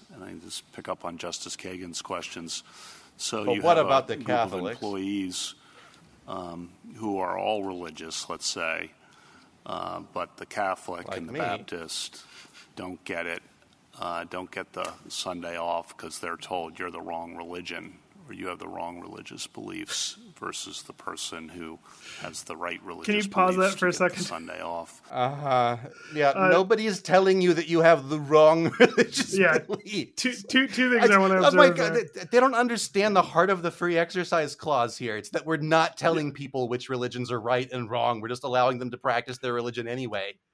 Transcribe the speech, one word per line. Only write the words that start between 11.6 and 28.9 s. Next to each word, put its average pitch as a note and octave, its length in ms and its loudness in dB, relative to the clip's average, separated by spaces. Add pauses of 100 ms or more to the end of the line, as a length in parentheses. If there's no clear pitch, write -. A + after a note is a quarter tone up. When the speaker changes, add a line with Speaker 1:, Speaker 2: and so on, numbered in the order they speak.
Speaker 1:
don't F#2 280 -12
get E2+ 220 -6
it, E2+ 160 -8 (560)
uh, E2+ 260 -6
don't F2+ 260 -10
get F#2+ 220 -10
the E2+ 200 -6 (160)
Sunday F2 480 -8
off E2+ 400 -4
'cause - 220 -14
they're E2+ 180 -8
told E2 420 -8
you're F2+ 120 -8
the E2+ 100 -12
wrong E2+ 360 -10
religion F2 640 -12 (300)
or G#2+ 60 -16
you F#2 120 -10
have F2+ 140 -8
the F2 80 -12
wrong F2 320 -10
religious - 480 -14
beliefs - 680 -8 (220)
versus - 460 -10
the - 80 -18
person E2 560 -12
who E2 300 -14 (420)
has F2 240 -12
the E2+ 120 -12
right F2 280 -6
religious E2+ 220 -12
Speaker 3:
Can G#3 100 0
you G#3 120 -2
pause F#3 280 2
Speaker 1:
beliefs F#3+ 180 2
Speaker 3:
that - 60 -14
for - 0 -
Speaker 1:
to F#3 80 2
Speaker 3:
a - 20 2
Speaker 1:
get - 80 -2
the F3+ 240 0
Speaker 3:
second? - 0 -
Speaker 1:
Sunday E2+ 400 -8
off. E2+ 480 -10
Speaker 2:
Uh-huh. B2+ 680 0 (380)
Yeah, D3 160 4
Speaker 3:
Uh, F#3 180 4
Speaker 2:
nobody F#3+ 380 4
is G3 160 -2
telling F#3+ 400 6
you F3+ 120 6
that D#3+ 120 -2
you E3 140 4
have D#3+ 280 8
the D3+ 120 0
wrong D#3 500 8
<laughs> - 80 -8
religious - 580 4